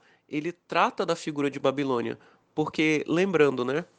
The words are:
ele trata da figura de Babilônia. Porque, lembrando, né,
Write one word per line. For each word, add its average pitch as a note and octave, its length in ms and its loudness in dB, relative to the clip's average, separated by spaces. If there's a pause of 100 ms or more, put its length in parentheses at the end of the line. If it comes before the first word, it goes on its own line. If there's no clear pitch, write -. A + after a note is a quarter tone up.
(260)
ele D#3 260 -6
trata G3+ 520 -2
da E3+ 100 0
figura C#3+ 360 -2
de C3 100 -8
Babilônia. C3 580 0 (360)
Porque, D#3 520 0
lembrando, D3 600 2
né, D3 180 -4 (140)